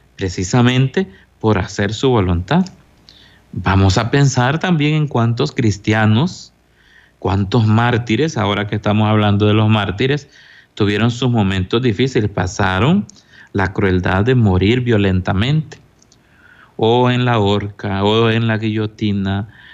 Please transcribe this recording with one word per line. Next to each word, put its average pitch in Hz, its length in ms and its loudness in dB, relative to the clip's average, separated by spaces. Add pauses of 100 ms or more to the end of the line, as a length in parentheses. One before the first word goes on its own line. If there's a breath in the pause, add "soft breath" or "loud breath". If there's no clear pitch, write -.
(160 loud breath)
precisamente 127 960 0 (300 loud breath)
por 110 160 0
hacer 101 380 -4
su 135 160 0
voluntad. 101 560 0 (840 loud breath)
Vamos 95 440 2
a 117 140 -2
pensar 139 480 2
también 151 340 0
en 151 160 0
cuántos 117 440 -2
cristianos, 110 1000 0 (640 soft breath)
cuántos 101 480 0
mártires, 120 720 0
ahora 101 300 -2
que 104 100 -6
estamos 107 320 0
hablando 104 380 2
de 104 80 4
los 107 160 2
mártires, 110 580 -2 (460 loud breath)
tuvieron 104 360 0
sus 120 200 -2
momentos 98 500 0
difíciles, 123 480 0
pasaron 98 800 -2 (480 loud breath)
la 95 180 -2
crueldad 95 540 0
de 131 80 2
morir 107 480 2
violentamente, 107 960 0 (1000 soft breath)
o 120 340 2
en 123 140 0
la 120 140 2
horca, 101 640 -2
o 110 240 2
en 113 180 0
la 110 120 0
guillotina, 107 920 -4 (260 loud breath)